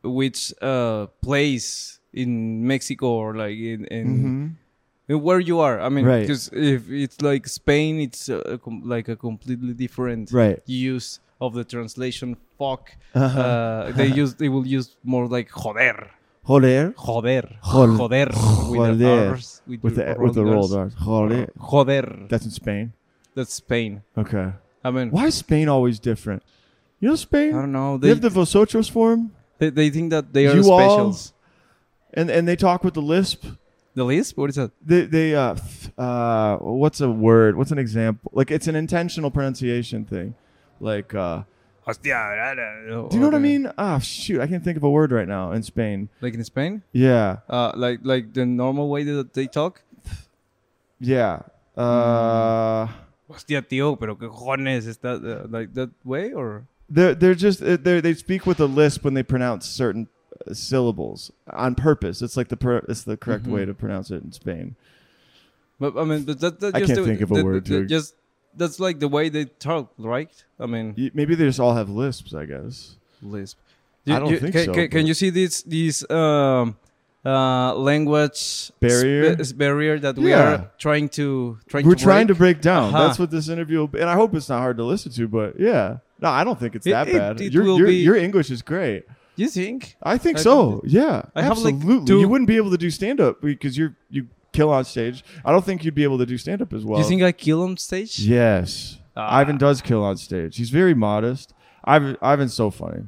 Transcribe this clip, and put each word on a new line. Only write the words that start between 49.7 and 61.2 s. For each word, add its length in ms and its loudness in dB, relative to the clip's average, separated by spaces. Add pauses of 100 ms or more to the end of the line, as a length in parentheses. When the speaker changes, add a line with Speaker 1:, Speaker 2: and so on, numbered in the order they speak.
Speaker 2:
Yeah. 420 0 (360)
Speaker 1:
Mm. 40 -4
Speaker 2:
Uh, 1080 0 (440)
Speaker 1:
Hostia, 300 -6
tío, 380 -2
pero 160 -8
qué 140 -14
cojones, 580 -4
is 100 -14
that, 260 -8
uh, 260 -12
like 240 -10
that 160 -8 (140)
way, 300 -8
or? 320 -10 (240)
Speaker 2:
They're, 260 4
they're 200 4
just, 260 0
uh, 180 2
they're, 220 2
they 120 0
speak 320 -6
with 140 0
a 60 4
lisp 380 2
when 120 -2
they 80 -2
pronounce 440 -4
certain, 400 -4 (400)
uh, 60 -12
syllables 800 -4 (200)